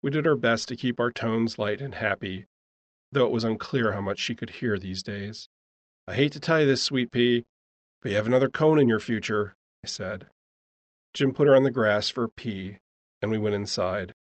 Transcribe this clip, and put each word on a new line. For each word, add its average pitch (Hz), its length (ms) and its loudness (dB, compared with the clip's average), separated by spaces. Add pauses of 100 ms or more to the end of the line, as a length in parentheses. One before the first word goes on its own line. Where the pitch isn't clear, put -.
We 139 100 -4
did 151 140 -2
our 156 100 4
best 117 340 0
to 127 60 -6
keep 123 240 -4
our 120 120 0
tones 113 480 -2
light 104 220 -2
and 104 140 -10
happy, 95 500 -4 (680)
though 135 140 4
it - 60 0
was 113 120 0
unclear 113 480 -2
how 101 100 -6
much 101 180 -4
she - 160 -6
could - 160 -10
hear 107 280 -4
these 92 240 -10
days. 101 460 -10 (580)
"I - 60 -10
hate 143 200 2
to 151 60 -14
tell 160 220 2
you 147 60 4
this, 135 160 2
sweet 127 280 -2
pea, 120 340 2 (560)
but 113 100 -6
you 98 60 0
have 107 100 0
another 127 220 4
cone 156 300 4
in 135 80 6
your 110 120 4
future," 104 560 -4 (280)
I - 40 -16
said. 101 420 -10 (840)
Jim 135 200 0
put 143 140 4
her 139 80 10
on 131 80 8
the 135 80 2
grass 107 380 2
for - 140 -4
a 113 60 -2
pee, 98 480 -10 (440)
and 104 80 -2
we 110 80 0
went 107 180 0
inside. 95 580 -4 (100)